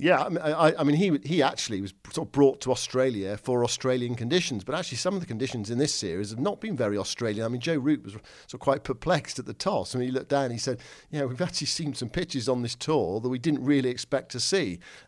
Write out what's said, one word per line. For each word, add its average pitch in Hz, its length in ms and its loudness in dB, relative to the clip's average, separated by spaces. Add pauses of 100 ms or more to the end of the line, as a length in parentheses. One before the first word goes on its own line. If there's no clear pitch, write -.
Yeah, 151 220 4
I - 60 -2
mean, 170 100 -2
I, 160 400 4
I 151 60 0
mean, 143 100 4
he, 170 300 4
he 151 180 2
actually - 380 0
was 98 120 -6 (200)
sort - 160 -4
of - 40 -20
brought 139 280 6
to 127 100 0
Australia 120 680 0
for 123 280 2
Australian 123 500 0
conditions, 120 480 0
but 139 140 -4
actually 165 220 -6
some 185 160 0
of 190 60 -2
the 170 60 -8
conditions 113 440 -4
in 120 80 0
this 147 140 2
series 98 380 -4
have 110 80 -8
not 196 220 -2
been 214 160 -4
very 104 200 0
Australian. 110 480 -2
I 113 40 -2
mean, 123 120 -4
Joe 156 180 0
Root 135 260 2
was 101 80 -12
sort - 420 -18
of - 60 -12
quite - 240 2
perplexed 147 560 -2
at - 60 -10
the 117 80 -8
toss. 127 420 -2
I - 20 0
mean, 123 80 0
he 127 60 -2
looked - 160 -2
down 139 160 2
and 120 80 -2
he 113 60 -4
said, 120 200 -2 (320)
"Yeah, 147 140 -2
we've 127 180 -4
actually 175 240 -4
seen 147 280 -2
some - 160 -6
pitches 139 380 -2
on 123 140 2
this 117 140 -4
tour 107 420 0
that 120 100 -2
we 127 120 -2
didn't 143 240 2
really 135 260 4
expect - 420 -4
to 127 80 -6
see." 117 380 0 (300)